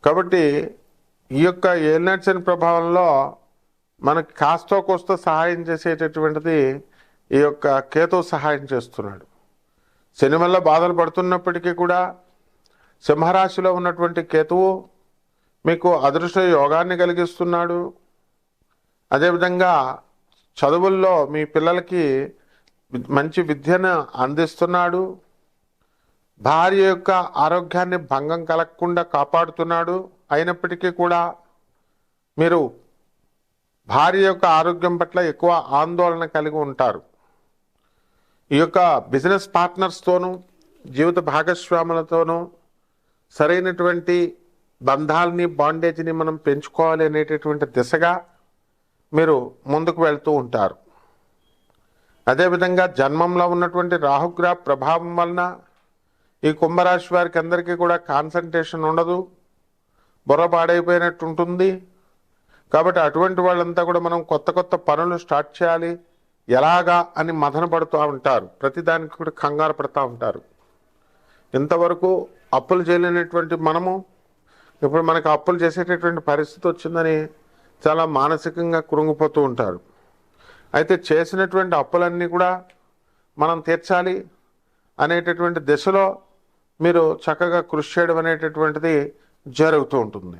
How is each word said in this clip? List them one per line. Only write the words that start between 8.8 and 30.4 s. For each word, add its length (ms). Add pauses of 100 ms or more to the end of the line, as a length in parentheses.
శని 220
వల్ల 180
బాధలు 360
పడుతున్నప్పటికీ 800
కూడా 260 (1040)
సింహరాశిలో 680
ఉన్నటువంటి 520
కేతువు 440 (960)
మీకు 260 (140)
అదృష్ట 340 (120)
యోగాన్ని 460
కలిగిస్తున్నాడు. 840 (1300)
అదేవిధంగా 640 (840)
చదువుల్లో 560 (120)
మీ 180
పిల్లలకి 600 (880)
వి-, 160
మంచి 340
విద్యను 520 (220)
అందిస్తున్నాడు. 840 (1400)
భార్య 460
యొక్క 240 (260)
ఆరోగ్యాన్ని 680
భంగం 400
కలగకుండా 640
కాపాడుతున్నాడు. 880 (340)
అయినప్పటికీ 640